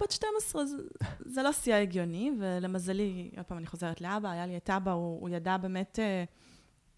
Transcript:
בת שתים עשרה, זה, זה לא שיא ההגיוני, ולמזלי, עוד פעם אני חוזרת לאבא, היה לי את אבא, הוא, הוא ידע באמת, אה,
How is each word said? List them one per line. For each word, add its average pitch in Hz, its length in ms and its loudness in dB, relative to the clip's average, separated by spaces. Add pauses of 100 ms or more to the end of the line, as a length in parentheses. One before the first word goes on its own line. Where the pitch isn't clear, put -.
בת 415 80 0
שתים - 260 0
עשרה, 311 300 0
זה, 277 100 -4 (480)
זה 262 180 -2
לא 285 100 6
שיא 240 220 4
ההגיוני, 185 560 2 (100)
ולמזלי, 185 960 0
עוד 175 100 -10
פעם 175 120 -6
אני 160 80 -6
חוזרת 165 340 -4
לאבא, 196 300 -2
היה 175 160 -2
לי 180 100 -4
את 170 140 -2
אבא, 190 220 4
הוא, 170 280 0
הוא 180 80 -4
ידע 175 280 2
באמת, 185 420 -2
אה, 196 260 2 (720)